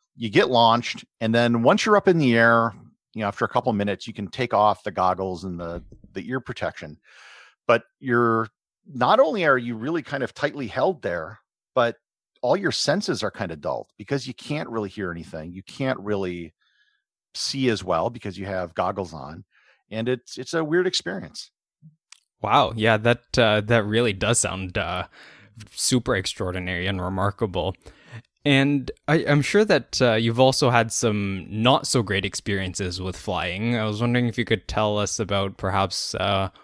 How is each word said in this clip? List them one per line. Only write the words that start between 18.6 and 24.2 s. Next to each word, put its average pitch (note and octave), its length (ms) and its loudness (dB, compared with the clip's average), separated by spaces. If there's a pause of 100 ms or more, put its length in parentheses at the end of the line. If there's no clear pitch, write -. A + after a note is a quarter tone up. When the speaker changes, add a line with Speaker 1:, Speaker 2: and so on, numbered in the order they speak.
Speaker 1:
goggles F#2 380 -4
on, D#2 300 -14 (460)
and A2+ 180 -6
it's, B2+ 300 -6
it's C3 160 -10
a D#3+ 100 -2
weird E3+ 220 0
experience. - 640 -6 (920)
Speaker 2:
Wow. A2+ 340 2
Yeah, A2 220 4
that, A#2 420 0
uh, G#2+ 220 4
that A2 240 2
really A2 280 0
does G#2 260 0